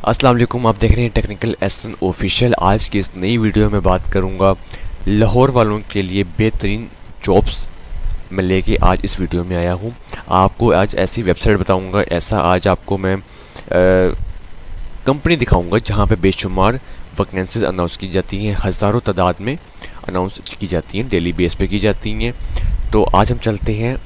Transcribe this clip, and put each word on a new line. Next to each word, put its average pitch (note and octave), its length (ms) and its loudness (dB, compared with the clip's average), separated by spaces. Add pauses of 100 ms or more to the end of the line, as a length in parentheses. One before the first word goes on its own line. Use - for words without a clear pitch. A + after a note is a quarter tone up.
अस्सलाम A#2+ 300 4
वालेकुम, A#2+ 320 0
आप A2+ 120 2
देख A2+ 140 4
रहे B2 100 4
हैं A#2 120 -2
Technical G#2+ 480 -2
एस - 240 -4
एन A2 160 -10
Official। F#2+ 520 0
आज G2+ 340 2
की G#2 100 -2
इस F#2+ 180 -2
नई G2 200 0
वीडियो G#2+ 340 4
में G#2 120 0
बात F#2 300 2
करूंगा F#2+ 420 2 (540)
लाहौर A2 420 4
वालों G#2+ 300 2
के G#2 220 -4
लिए F#2+ 220 0
बेहतरीन A2 640 -2 (360)
jobs - 440 2 (640)
मैं F#2+ 120 0
लेके F#2 320 2
आज F2+ 280 4
इस - 160 -4
वीडियो F2 240 -2
में F2+ 120 -4
आया F2 160 0
हूँ। G#2+ 240 -6 (320)
आपको F#2+ 440 4
आज F#2 220 4
ऐसी F#2+ 280 -2
website G2 360 2
बताऊँगा, F#2 440 0
ऐसा F2 380 -2
आज F2+ 280 2
आपको F#2+ 300 0
मैं, F#2+ 180 0
अ, G2 60 -6 (1800)
company D3+ 300 0
दिखाऊँगा F#2 420 2
जहाँ G#2 280 0
पे G#2+ 80 4
बेशुमार F#2+ 600 0 (460)
vacancies F#2+ 420 -2
announce F2+ 340 -2
की G2 120 -8
जाती F#2+ 380 -2
हैं, G2+ 180 -2
हज़ारों G2+ 360 0
तादाद F2+ 400 0
में B2+ 180 -4 (500)
announce F#2 320 -4 (200)
की G2+ 60 -6
जाती E2+ 320 -4
हैं, B2+ 100 -4
daily F2 240 0
base E2+ 220 0
पे F#2+ 120 -2
की F#2+ 120 -2
जाती G#2 320 0
हैं। A2+ 240 -2 (580)
तो G#2+ 100 4
आज G#2 300 2
हम A#2 60 -2
चलते A2 360 -2
हैं A#2 320 -2